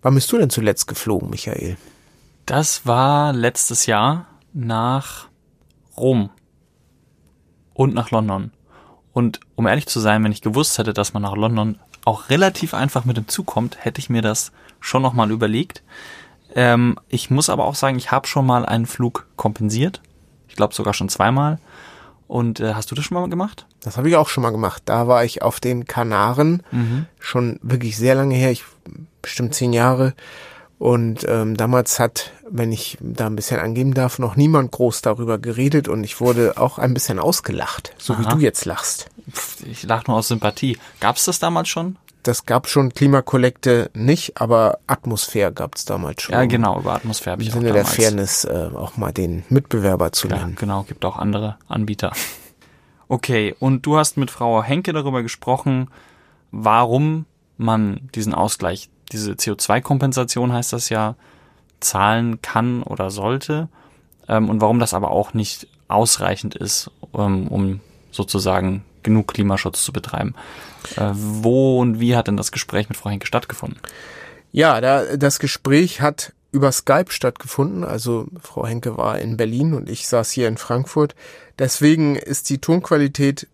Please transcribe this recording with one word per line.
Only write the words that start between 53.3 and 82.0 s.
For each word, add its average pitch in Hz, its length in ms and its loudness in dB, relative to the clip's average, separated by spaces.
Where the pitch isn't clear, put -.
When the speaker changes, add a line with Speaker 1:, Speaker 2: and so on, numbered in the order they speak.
Speaker 2:
und 127 280 2
du 147 100 4
hast 151 220 2
mit 135 120 -2
Frau 117 320 0
Henke 160 300 -2
darüber 139 320 -2
gesprochen, 131 640 -2
warum 120 760 2
man 110 580 0
diesen 107 200 -2
Ausgleich, - 540 -2
diese 104 260 -6
C - 140 -4
O 101 60 -4
zwei 110 240 0
Kompensation 127 720 0
heißt 120 200 -2
das 120 180 -4
ja, 110 260 -2
zahlen 110 600 0
kann 120 440 -2
oder - 260 -6
sollte, 135 580 -4
ähm, 110 200 2
und 107 120 0
warum 110 180 4
das 117 160 0
aber 98 160 0
auch - 240 -2
nicht 107 320 -4
ausreichend 101 640 0
ist, - 340 -6
ähm, 98 340 0
um 98 320 -2
sozusagen 95 720 0
genug 110 320 2
Klimaschutz 98 480 0
zu - 100 -4
betreiben. - 420 -6
Äh, 104 160 0
wo 117 680 2
und 120 180 2
wie 120 160 2
hat 117 140 0
denn 101 80 0
das 101 160 -4
Gespräch - 360 -4
mit 113 80 -8
Frau - 140 -6
Henke 101 160 -6
stattgefunden? - 540 -6
Speaker 1:
Ja, 147 280 4
da, 131 360 2
das 143 240 2
Gespräch 147 600 2
hat 147 320 -2
über 139 180 4
Skype 156 400 2
stattgefunden. 143 720 -2
Also 117 460 -4
Frau - 240 -8
Henke 117 320 -6
war 113 220 -2
in 113 180 -4
Berlin 120 380 0
und 131 140 -6
ich - 180 -8
saß 117 240 0
hier 123 160 0
in 113 100 0
Frankfurt. 139 600 -2
Deswegen 147 560 4